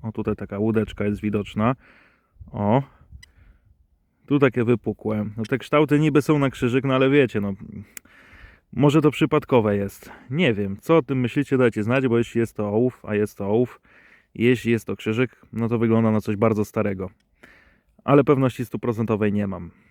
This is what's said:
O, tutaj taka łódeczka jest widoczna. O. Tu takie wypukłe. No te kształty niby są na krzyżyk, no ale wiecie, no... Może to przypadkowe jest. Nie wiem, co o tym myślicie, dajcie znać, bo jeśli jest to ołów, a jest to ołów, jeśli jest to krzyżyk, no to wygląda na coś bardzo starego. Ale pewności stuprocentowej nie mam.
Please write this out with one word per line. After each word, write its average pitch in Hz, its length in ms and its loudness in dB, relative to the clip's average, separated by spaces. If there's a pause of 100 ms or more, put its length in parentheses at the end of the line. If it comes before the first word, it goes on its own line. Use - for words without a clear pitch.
O, 113 100 -10
tutaj 107 240 -6
taka 101 240 -8
łódeczka 107 460 -2
jest 104 160 -4
widoczna. 107 540 -2 (760)
O. 107 320 0 (1400)
Tu 143 140 0
takie 127 240 2
wypukłe. 107 640 -2 (120)
No 113 60 -6
te 123 140 -2
kształty 147 420 2
niby 151 220 4
są 151 180 2
na 139 100 2
krzyżyk, 123 360 -2
no 135 80 0
ale 131 160 2
wiecie, 135 320 2
no... 101 120 -4 (1200)
Może 147 280 4
to 147 100 4
przypadkowe 123 640 0
jest. - 340 -10 (180)
Nie 139 240 0
wiem, 98 280 -6
co 165 160 2
o 160 40 4
tym 131 180 -4
myślicie, 131 380 0
dajcie 117 260 2
znać, 131 240 0
bo 117 100 2
jeśli 117 220 -2
jest 113 160 -4
to 104 140 -6
ołów, 120 380 -2
a 104 80 -4
jest 104 220 -2
to 101 100 -8
ołów, 117 340 0 (540)
jeśli 117 360 2
jest 110 160 -2
to 101 80 -8
krzyżyk, 113 460 -4 (120)
no 113 160 -4
to 117 80 0
wygląda 113 340 2
na 107 100 0
coś 107 140 -4
bardzo 107 300 0
starego. 98 440 -4 (960)
Ale 139 200 4
pewności 131 420 0
stuprocentowej 107 680 -2
nie 101 140 -2
mam. 87 240 -10 (200)